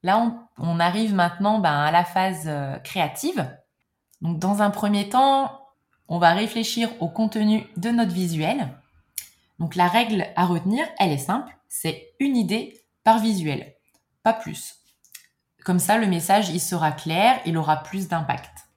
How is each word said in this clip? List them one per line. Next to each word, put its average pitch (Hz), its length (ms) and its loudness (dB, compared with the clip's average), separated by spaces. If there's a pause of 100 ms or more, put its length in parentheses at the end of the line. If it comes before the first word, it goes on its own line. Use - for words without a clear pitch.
Là, 190 180 2
on, 233 180 -2 (220)
on 170 200 -2
arrive 202 340 0
maintenant, 190 460 2
ben, 165 140 2
à 147 180 2
la 175 140 4
phase, 185 400 -2
euh, 143 320 -4
créative. 196 760 -4 (720)
Donc, 165 180 -4
dans 202 220 0
un 208 80 2
premier 202 400 -2
temps, 269 500 2 (480)
on 170 100 -4
va 170 140 6
réfléchir 220 580 -2 (120)
au 165 80 -2
contenu 214 680 0
de 196 140 -4
notre 233 240 2
visuel. 170 680 -2 (800)
Donc, 165 160 -4
la 180 140 4
règle 214 380 0 (100)
à 175 80 4
retenir, 185 400 0 (140)
elle 185 120 2
est 143 60 -2
simple, 202 400 -6 (100)
c'est - 520 -8
une 277 180 0
idée 214 420 -2 (240)
par 226 160 6
visuel, 185 560 -2 (480)
pas - 100 4
plus. - 420 -10 (920)
Comme 180 140 2
ça, 202 180 2
le 226 100 2
message, 190 420 2
il 165 120 -2
sera 156 320 0
clair, 185 520 2
il 165 120 -2
aura 156 200 0
plus 185 300 -8
d'impact. - 680 -6